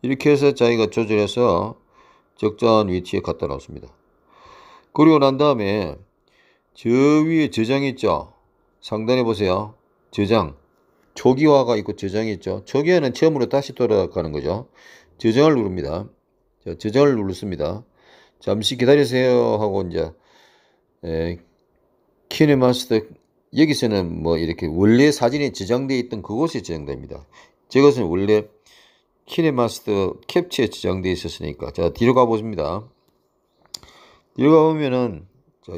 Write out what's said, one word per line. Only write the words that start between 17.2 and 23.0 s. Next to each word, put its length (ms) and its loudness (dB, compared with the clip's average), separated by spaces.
"잠시 380 -4
기다리세요." 840 4
하고 300 -2
이제, 220 -4
에, 360 -6
키네마스터, 680 2